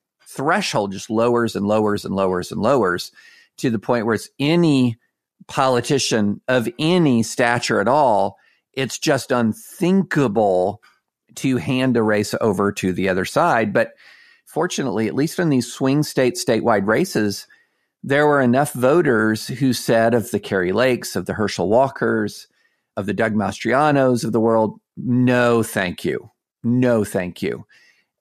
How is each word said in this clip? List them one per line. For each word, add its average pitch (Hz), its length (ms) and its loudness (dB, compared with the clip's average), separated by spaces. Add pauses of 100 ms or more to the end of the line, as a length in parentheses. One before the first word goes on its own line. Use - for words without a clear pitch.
(280)
threshold 135 640 -2
just 98 180 -12
lowers 117 460 0
and 101 100 -2
lowers 104 400 0
and 95 100 -6
lowers 92 360 -2
and 92 100 -6
lowers 104 500 0 (460)
to 131 140 -2
the 110 80 -2
point 120 260 -2
where 113 80 0
it's - 240 -6
any 143 600 2 (500)
politician 123 1000 0
of 127 200 0 (120)
any 156 440 2
stature 120 560 0
at 101 80 0
all, 117 500 2 (360)
it's 135 240 -6
just 139 340 -2
unthinkable 113 1500 0 (540)
to 131 220 -2
hand 127 400 0
a 113 60 2
race 104 380 0
over 101 300 0
to 95 220 -2
the 92 160 -2
other 92 160 0
side. 123 480 0
But - 200 0 (520)
fortunately, 127 640 -4
at - 80 -6
least 151 240 -4
in 170 100 0
these 127 220 0
swing 139 320 0
state 123 320 0
statewide 110 520 0
races, 107 600 -2 (560)
there 143 240 2
were 143 140 4
enough 127 320 2
voters 123 760 2
who 131 260 0
said 117 400 2
of 113 180 0
the 104 80 -2
Kari 92 320 -2
Lakes, 120 440 0
of 90 100 -4
the 95 80 -4
Herschel 95 360 -2
Walkers, 113 800 0 (500)
of 101 80 -6
the 101 80 -4
Doug 110 200 -2
Mastrianos 127 880 0
of 113 80 -4
the 117 80 0
world, 110 400 2 (160)
"No, 123 680 2
thank 95 420 -6
you. - 260 -6 (320)
No, 120 400 2
thank 90 380 -6
you." 65 240 -6 (560)